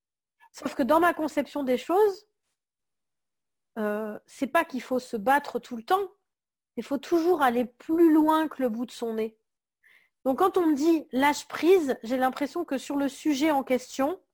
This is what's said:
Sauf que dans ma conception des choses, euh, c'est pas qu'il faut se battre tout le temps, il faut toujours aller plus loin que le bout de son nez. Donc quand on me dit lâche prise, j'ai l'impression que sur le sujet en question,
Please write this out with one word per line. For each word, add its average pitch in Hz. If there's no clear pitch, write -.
Sauf -
que -
dans 302
ma 339
conception 294
des 254
choses, 381
euh, 208
c'est -
pas 339
qu'il 262
faut 254
se -
battre 262
tout -
le 226
temps, 381
il 233
faut 277
toujours 339
aller 247
plus 330
loin 311
que -
le 254
bout 226
de -
son 226
nez. 220
Donc 262
quand 381
on 349
me 311
dit 302
lâche 277
prise, 320
j'ai 226
l'impression 262
que 262
sur 285
le 277
sujet 294
en 269
question, 269